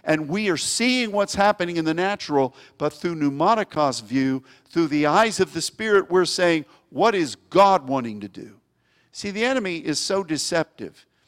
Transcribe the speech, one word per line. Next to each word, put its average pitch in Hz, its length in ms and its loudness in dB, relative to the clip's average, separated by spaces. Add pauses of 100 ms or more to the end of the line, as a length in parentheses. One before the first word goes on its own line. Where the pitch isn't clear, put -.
and 156 280 0
we 208 180 -2
are 165 80 2
seeing 240 560 0
what's 202 220 -2
happening 196 420 2
in 165 80 0
the 160 80 0
natural, 156 640 0 (240)
but 147 160 -2
through 170 220 -6
pneumatikos 151 840 0
view, 131 400 -2 (260)
through 165 180 0
the 147 180 0
eyes 190 360 2
of 160 120 -2
the 160 80 -8
Spirit, 202 500 0
we're 180 140 4
saying, 165 400 0 (260)
"What 202 240 2
is 160 220 -2 (120)
God 185 400 4
wanting 117 320 -4
to 101 80 -10
do?" 104 320 -18 (500)
See, - 200 -10
the 208 140 -2
enemy 214 340 -2
is 151 200 -4
so 196 240 -2
deceptive. 151 840 -4 (220)